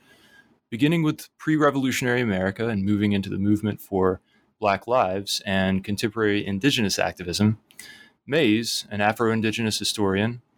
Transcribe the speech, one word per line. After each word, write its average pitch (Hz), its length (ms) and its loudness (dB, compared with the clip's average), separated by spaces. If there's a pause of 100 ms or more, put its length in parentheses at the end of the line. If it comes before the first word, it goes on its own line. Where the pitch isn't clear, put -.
(720)
Beginning 147 320 2
with 151 340 -4
pre-revolutionary 135 840 0
America 98 480 0
and 101 160 -2
moving 104 260 2
into 98 180 -2
the 98 100 -6
movement 104 420 0
for 92 400 0 (400)
Black 98 260 0
lives 101 580 -2
and 95 380 0
contemporary 104 640 -2
Indigenous 101 500 0
activism, 92 640 0 (680)
Mays, 117 640 0
an 104 100 -4
Afro-Indigenous 110 800 0
historian, 104 640 0 (160)